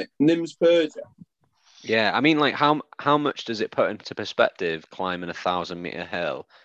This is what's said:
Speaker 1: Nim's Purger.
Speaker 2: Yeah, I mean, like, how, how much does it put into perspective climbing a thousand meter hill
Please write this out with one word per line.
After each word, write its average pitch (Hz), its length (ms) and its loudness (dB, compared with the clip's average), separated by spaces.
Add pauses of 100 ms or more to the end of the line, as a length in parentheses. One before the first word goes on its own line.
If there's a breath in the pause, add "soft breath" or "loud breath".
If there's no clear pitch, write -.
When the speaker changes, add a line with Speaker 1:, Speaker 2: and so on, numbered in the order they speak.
(200)
Speaker 1:
Nim's 165 360 2
Purger. 170 340 4 (920)
Speaker 2:
Yeah, 110 320 2
I 117 80 2
mean, 151 180 4
like, 143 140 2
how, 147 280 2 (180)
how 147 180 4
much 147 280 -2
does 110 140 -6
it 110 120 -4
put 107 180 2
into 110 260 -10
perspective 90 720 -2
climbing 90 400 -6
a 85 40 -6
thousand 87 480 -4
meter 87 240 -8
hill 85 420 -6 (180 soft breath)